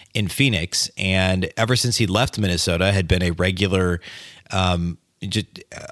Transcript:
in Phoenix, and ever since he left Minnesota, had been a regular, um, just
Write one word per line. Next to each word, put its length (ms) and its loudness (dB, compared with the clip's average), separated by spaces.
in 160 0
Phoenix, 680 0
and 600 0
ever 180 2
since 220 0
he 100 2
left 320 0
Minnesota, 540 2
had 160 0
been 120 2
a 100 0
regular, 680 0
um, 460 0
just 240 -4